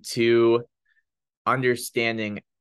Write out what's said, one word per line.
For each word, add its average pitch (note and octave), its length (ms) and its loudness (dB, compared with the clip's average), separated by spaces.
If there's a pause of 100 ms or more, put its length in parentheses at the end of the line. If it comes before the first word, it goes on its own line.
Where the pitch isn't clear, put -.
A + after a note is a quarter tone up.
(120)
to A#2 520 2 (840)
understanding A#2 960 -2 (200)